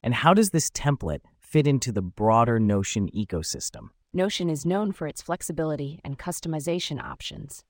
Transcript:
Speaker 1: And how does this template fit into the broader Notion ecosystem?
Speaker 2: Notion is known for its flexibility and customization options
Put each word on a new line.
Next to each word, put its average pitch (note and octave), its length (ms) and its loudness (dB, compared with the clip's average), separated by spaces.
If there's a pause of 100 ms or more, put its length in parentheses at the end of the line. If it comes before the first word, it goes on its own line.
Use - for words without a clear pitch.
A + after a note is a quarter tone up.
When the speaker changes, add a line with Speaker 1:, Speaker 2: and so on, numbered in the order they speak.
Speaker 1:
And B2 140 0
how D#3+ 180 6
does G#3 160 6
this - 220 0
template - 500 -2 (160)
fit D3 300 2
into B2+ 240 2
the G2 100 0
broader A2+ 580 4
Notion G2+ 560 2
ecosystem? - 760 -6 (240)
Speaker 2:
Notion F3+ 360 0
is D3 160 -2
known F#3+ 260 0
for E3+ 140 -6
its C#3+ 160 -10
flexibility D#3 800 -4
and C#3 140 -8
customization E3 800 -4
options - 720 -12